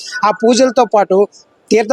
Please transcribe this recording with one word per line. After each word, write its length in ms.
ఆ 60
పూజలతో 600
పాటు 340
తీర్థ 220